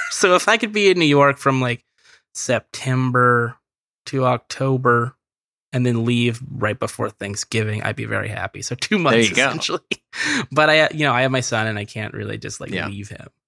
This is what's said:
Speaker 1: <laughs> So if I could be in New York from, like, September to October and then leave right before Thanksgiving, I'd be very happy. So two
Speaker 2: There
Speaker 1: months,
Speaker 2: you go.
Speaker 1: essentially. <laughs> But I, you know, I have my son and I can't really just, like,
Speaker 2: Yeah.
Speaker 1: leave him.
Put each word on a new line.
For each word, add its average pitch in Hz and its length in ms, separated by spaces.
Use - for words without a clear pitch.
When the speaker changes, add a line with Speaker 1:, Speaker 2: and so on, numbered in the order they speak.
Speaker 1:
<laughs> - 80
So 185 260
if - 140
I 226 80
could 220 160
be 202 160
in 180 80
New 165 80
York 143 320
from, 135 240
like, 120 220
September 123 1200
to 131 180
October 131 880
and 123 120
then 117 200
leave 120 340
right 107 300
before 110 300
Thanksgiving, 104 760
I'd 107 140
be 110 80
very 101 240
happy. 95 320
So - 140
two - 200
Speaker 2:
There 180 80
Speaker 1:
months, 117 260
Speaker 2:
you 92 60
go. 131 120
Speaker 1:
essentially. - 400
<laughs> - 640
But 151 180
I, 156 240
you 151 100
know, 139 100
I 123 100
have 131 80
my 131 100
son 113 260
and 107 100
I 104 60
can't 107 300
really 104 240
just, - 240
like, - 100
Speaker 2:
Yeah. 87 160
Speaker 1:
leave 101 220
him. - 180